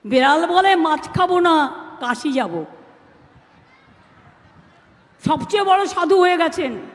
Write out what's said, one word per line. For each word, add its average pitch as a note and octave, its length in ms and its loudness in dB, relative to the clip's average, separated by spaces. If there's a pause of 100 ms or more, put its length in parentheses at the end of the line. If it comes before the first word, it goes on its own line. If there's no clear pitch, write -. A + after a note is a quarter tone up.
বিড়াল C#4 420 2
বলে, F#4+ 300 2
"মাছ D#4 380 -2
খাবো F4+ 260 0
না, D#4+ 320 2 (280)
কাশি B3 320 -4
যাব।" F3 320 -4 (2750)
সবচেয়ে D#4+ 340 -2
বড় F#4+ 240 2
সাধু F4 320 2
হয়ে F4+ 180 4
গেছেন। D#4 400 -4 (180)